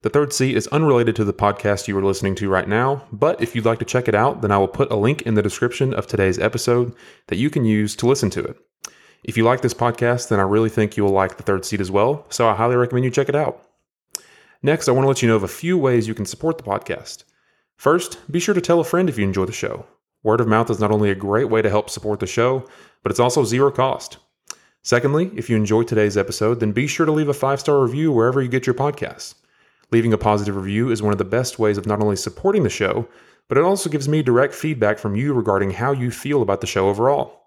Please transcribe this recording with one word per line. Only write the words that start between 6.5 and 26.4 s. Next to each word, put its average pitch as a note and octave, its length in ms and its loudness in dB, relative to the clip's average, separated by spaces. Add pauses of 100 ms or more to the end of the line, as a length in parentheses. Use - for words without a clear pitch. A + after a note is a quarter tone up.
that F2 80 -2
you C3+ 120 0
can C#3 160 -2
use G#2+ 300 2
to - 100 -4
listen B2+ 240 2
to - 140 -6
it. - 140 -10 (680)
If A2 140 -6
you A2 60 2
like B2+ 180 2
this B2 120 0
podcast, A#2+ 560 -2
then G#2 100 2
I G2 40 4
really G#2+ 260 2
think G#2+ 260 0
you G#2 80 0
will G2+ 100 4
like F#2+ 240 0
The - 60 -18
Third F#2+ 220 0
Seat G2+ 160 -4
as F#2 80 -4
well, A2+ 400 0
so A#2 180 0
I G#2+ 60 4
highly A#2 220 0
recommend B2 300 0
you B2 60 -2
check C#3 160 0
it C#3 80 -2
out. - 280 -2 (1000)
Next, D3 260 0
I C3+ 40 4
want C3 140 4
to C3+ 40 4
let B2+ 140 0
you A#2+ 40 4
know A2+ 80 6
of G2+ 80 2
a F#2 40 -4
few F3 320 -2
ways B2 280 2
you A2 60 -6
can A2 140 -6
support D#3+ 320 -4
the B2 40 -20
podcast. - 600 -6 (520)
First, F3 440 0 (120)
be E3+ 80 -2
sure G3 140 0
to F3 80 2
tell E3+ 180 2
a D#3+ 40 0
friend F3+ 260 0
if A2 80 -6
you G#2 60 0
enjoy F#2+ 220 0
the G2+ 60 -8
show. - 360 -8 (340)
Word A2 200 2
of A2+ 60 0
mouth A2 220 2
is G2+ 100 -2
not G#2 120 0
only G#2 180 2
a G2 60 0
great G#2 340 -2
way A2 140 2
to G2+ 80 2
help G#2+ 180 0
support G#2 300 -6
the F#2+ 80 -4
show, B2+ 420 -2 (320)
but G#2 100 -4
it's - 80 -4
also B2+ 240 2
zero B2+ 280 2
cost. - 460 -4 (640)
Secondly, C#3+ 540 0
if - 140 -10
you A2+ 80 2
enjoyed A2 320 2
today's G#2+ 260 2
episode, G#2+ 460 0